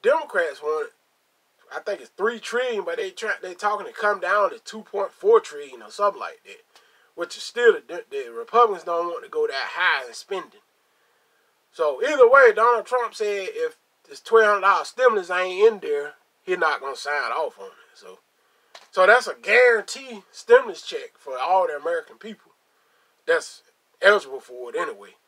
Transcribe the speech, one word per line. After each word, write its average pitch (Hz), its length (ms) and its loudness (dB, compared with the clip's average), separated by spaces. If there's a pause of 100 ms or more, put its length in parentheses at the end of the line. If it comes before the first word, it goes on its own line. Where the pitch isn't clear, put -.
Democrats 202 600 0
want, 151 280 -4 (840)
I 151 60 -10
think 202 200 -8
it's - 100 -20
three 220 280 -4
trillion, 233 460 -4
but 170 120 -6
they 190 140 -6
try, 208 320 -6
they 185 120 -12
talking 208 320 -4
to 160 60 -16
come 208 280 -2
down 190 300 0
to 226 80 -14
two 214 240 -16
point 196 300 -6
four 214 280 4
trillion 139 420 -16
or 104 80 -20
something 104 300 -2
like 85 240 -10
that. 95 180 -20 (540)
Which 170 200 -10
is - 60 -14
still, 233 320 2 (120)
the, 170 240 -12
the 208 220 -10
Republicans 226 520 0
don't 175 240 -4
want 170 160 -10
to - 60 -20
go 151 160 -2
that 143 80 -6
high 139 520 -2
in 117 80 -18
spending. - 460 -12 (1120)
So 151 300 -2
either 262 280 6
way, 254 240 8
Donald 226 320 2
Trump 240 280 -4
said 202 360 -4
if - 260 -6 (320)
this - 120 -20
twelve 220 260 4
hundred 202 160 2
dollar 185 220 2
stimulus 220 460 0
ain't 185 360 2
in 214 140 4
there, 147 340 -6 (280)
he 185 140 -4
not 151 240 0
gonna 131 160 -10
sign 143 360 -6
off 143 260 -6
on 98 80 -16
it. 92 60 -20 (220)
So, - 260 -20 (680)
so 185 160 4
that's 226 200 6
a 180 80 -8
guarantee 233 880 0 (100)
stimulus 233 500 2
check - 360 -14
for 131 200 -14
all 175 280 2
the 151 100 -6
American 156 400 -6
people - 360 -20 (760)
that's - 360 -4 (380)
eligible 180 400 2
for 123 300 -16
it 147 60 -10
anyway. 147 340 -8 (180)